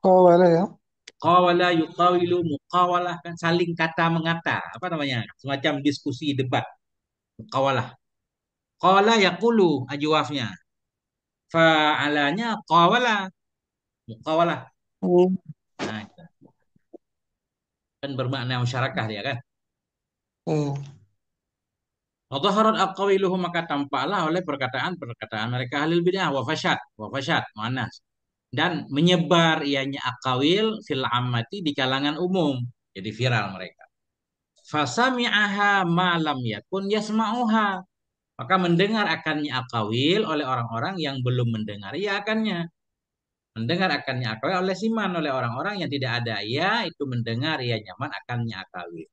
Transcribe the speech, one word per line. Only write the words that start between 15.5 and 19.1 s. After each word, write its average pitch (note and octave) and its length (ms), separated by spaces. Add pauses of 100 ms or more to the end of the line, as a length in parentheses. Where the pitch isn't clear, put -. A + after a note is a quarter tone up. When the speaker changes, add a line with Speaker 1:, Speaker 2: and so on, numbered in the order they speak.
Speaker 2:
Nah, G#2+ 240
itu. - 160 (1800)
Kan C#3 180
bermakna B2 440
musyarakah B2 460
dia, G#2 160